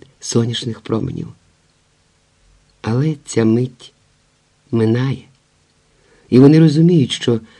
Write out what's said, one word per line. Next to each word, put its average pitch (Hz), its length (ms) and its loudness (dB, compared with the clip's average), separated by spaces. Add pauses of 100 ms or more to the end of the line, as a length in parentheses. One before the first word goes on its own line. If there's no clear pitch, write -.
(200)
сонячних 117 600 -6
променів. 90 460 -8 (1500)
Але 139 340 -4 (100)
ця 113 200 -2
мить 120 480 -2 (800)
минає, 117 500 -2 (1080)
і 120 100 4
вони 151 200 6
розуміють, 160 520 2
що 117 280 -4 (200)